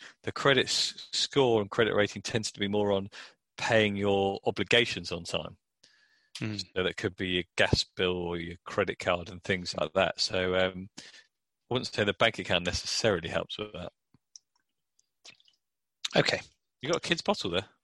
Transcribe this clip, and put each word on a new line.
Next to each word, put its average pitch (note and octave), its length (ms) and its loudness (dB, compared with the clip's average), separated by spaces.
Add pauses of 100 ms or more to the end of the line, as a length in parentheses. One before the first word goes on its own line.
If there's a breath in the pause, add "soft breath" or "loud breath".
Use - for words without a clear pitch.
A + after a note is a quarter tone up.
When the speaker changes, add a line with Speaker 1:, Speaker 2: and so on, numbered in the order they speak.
(220 loud breath)
Speaker 1:
the A2 100 -8
credit C3+ 340 4
s-, - 460 -2
score A#2+ 480 4
and G2 100 -4
credit A2+ 240 2
rating G#2 280 0
tends - 300 -4
to - 80 -14
be G2+ 80 0
more G2+ 240 2
on G2 160 0 (500 loud breath)
paying G#2+ 380 4
your G2 500 2
obligations G#2+ 680 0
on E2+ 120 -6
time. - 320 -8 (840 soft breath)
Speaker 2:
Hmm. G#2+ 180 -4 (180)
Speaker 1:
So F#2 80 0
that F2+ 140 -2
could F#2+ 200 -4
be F#2+ 120 -4
your F2+ 160 0 (120)
gas - 280 2 (120)
bill F2+ 200 0
or F2 220 -4
your E2+ 260 -8
credit F#2+ 340 -2
card F2 300 -2
and F2+ 160 -14
things F#2 340 -2
like D#2 160 -2
that. F#2 260 2
So, F#2 340 0
um, F#2 340 -2 (100)
I - 40 -16 (720 loud breath)
wouldn't B2 180 -2
say G#2+ 120 0
the G2+ 100 2
bank A2+ 240 2
account F2+ 260 0
necessarily F2 640 0
helps - 300 -4
with G#2 160 -8
that. F2 180 -12 (2250)
Speaker 2:
Okay. - 240 4 (400)
Speaker 1:
You B2+ 100 -4
got - 140 2
a - 40 -6
kid's E3+ 140 2
bottle F#3+ 280 0
there? F2+ 160 0 (180)